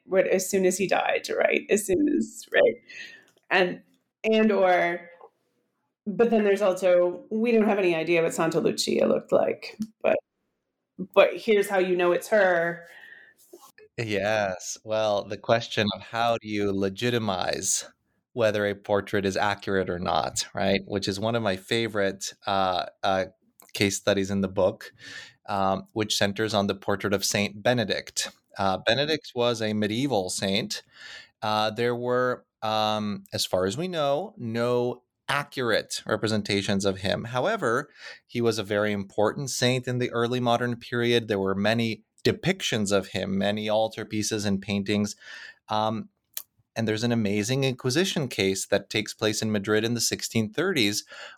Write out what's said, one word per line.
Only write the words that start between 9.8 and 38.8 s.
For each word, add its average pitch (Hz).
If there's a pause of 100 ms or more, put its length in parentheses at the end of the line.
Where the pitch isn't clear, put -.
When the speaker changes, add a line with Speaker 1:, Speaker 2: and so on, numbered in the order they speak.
Speaker 1:
but, - (1000)
but 196
here's 202
how 196
you 185
know 175
it's 175
her. 175 (1120)
Speaker 2:
Yes. 104
Well, 107
the 101
question 117
of 98
how 117
do 107
you 104
legitimize 98 (460)
whether 107
a 101
portrait 101
is 95
accurate 101
or 87
not, 85
right? 98
Which 98
is 101
one 110
of 117
my 98
favorite, 104 (140)
uh, 95 (180)
uh, 95 (480)
case 101
studies 98
in 98
the 98
book, 98 (540)
um, 98
which 107
centers 104
on 101
the 101
portrait 98
of 98
Saint 104
Benedict. 110 (260)
Uh, 95
Benedict 135
was 120
a 107
medieval 107
saint. 101 (600)
Uh, 107
there 120
were, 123 (180)
um, 107
as 104
far 92
as 101
we 180
know, 160
no 123 (240)
accurate 131
representations 104
of 92
him. 95
However, 135 (360)
he -
was 113
a 110
very 104